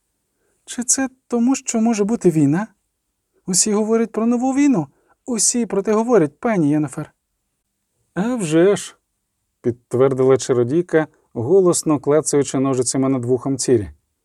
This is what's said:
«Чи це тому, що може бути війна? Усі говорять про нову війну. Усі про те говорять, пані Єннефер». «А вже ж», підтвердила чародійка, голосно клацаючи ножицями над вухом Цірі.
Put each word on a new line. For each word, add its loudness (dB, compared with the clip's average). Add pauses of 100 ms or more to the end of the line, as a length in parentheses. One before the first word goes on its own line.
(640)
«Чи -10
це -2 (180)
тому, 0
що -4
може 0
бути 0
війна? 2 (800)
Усі -2
говорять 0
про -4
нову 0
війну. 2 (380)
Усі -2
про -2
те -2
говорять, 0
пані 0
Єннефер». -4 (1000)
«А -2
вже 2
ж», -12 (640)
підтвердила 2
чародійка, 0 (260)
голосно 0
клацаючи 0
ножицями -2
над -2
вухом -2
Цірі. 0 (360)